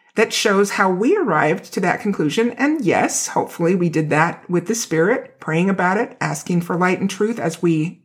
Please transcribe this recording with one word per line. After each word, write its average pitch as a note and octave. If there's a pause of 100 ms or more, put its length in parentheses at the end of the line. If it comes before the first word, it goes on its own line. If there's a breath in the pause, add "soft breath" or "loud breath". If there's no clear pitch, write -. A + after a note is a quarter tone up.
(140 loud breath)
that A3
shows G3+
how G3
we G#3+
arrived E3
to G#3+
that F3+
conclusion. G3+
And D4
yes, -
hopefully -
we F3
did D#3+
that D#3+
with F3
the A3+
Spirit, F#3+
praying E3+
about F#3+
it, -
asking D#3
for F3
light F3+
and G3
truth A3+
as D#3+
we E3